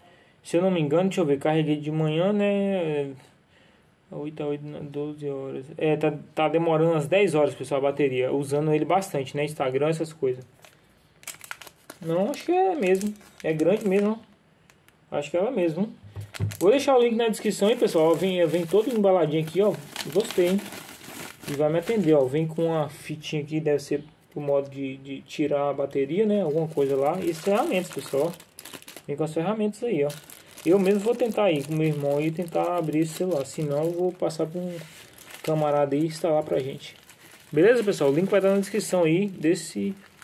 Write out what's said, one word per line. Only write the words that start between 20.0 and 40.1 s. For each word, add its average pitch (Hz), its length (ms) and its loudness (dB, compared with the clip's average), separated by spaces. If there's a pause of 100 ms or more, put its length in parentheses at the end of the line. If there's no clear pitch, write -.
Gostei, 180 380 2
hein? 196 100 0 (880)
E 143 60 -4
vai 147 140 2
me 165 120 2
atender, 170 340 2
ó. 139 100 6
Vem 147 220 0
com 165 200 -2
uma 156 220 -2
fitinha 156 540 -8
aqui, 156 160 -6
deve 147 220 2
ser 147 240 -4 (260)
pro 151 100 -10
modo 139 300 0
de, 135 280 -8
de 135 240 -14
tirar 143 480 -2
a - 20 -4
bateria, 139 520 0
né? 208 180 2
Alguma 156 260 0
coisa 139 260 0
lá. 143 260 0
E 170 100 -2
as 160 100 -8
ferramentas, 202 500 0
pessoal, 143 420 -2
ó. - 0 - (720)
Vem 143 120 -6
com 156 80 -2
as 156 100 -6
ferramentas 208 480 -2
aí, 185 220 0
ó. 147 60 0 (540)
Eu 185 160 6
mesmo 196 180 4
vou 226 160 0
tentar 226 300 0
aí 156 180 2
com 156 140 -4
meu 156 100 2
irmão 143 340 0
e 156 80 0
tentar 170 480 -2
abrir 156 220 0
esse 160 140 0
celular. 170 340 -2
Se - 160 -8
não, 147 220 -2
eu 170 80 0
vou 180 200 -2
passar 160 340 -2
pra 170 140 -8
um 180 160 -8 (680)
camarada 147 500 2
aí 156 120 2
instalar 160 360 0
pra 156 160 -2
gente. 139 380 -8 (560)
Beleza, 214 320 6
pessoal? 160 260 2
O - 20 2
link 180 160 2
vai 196 120 4
estar 190 100 4
na 196 80 2
descrição 190 460 0
aí 180 240 2
desse 170 640 -2 (300)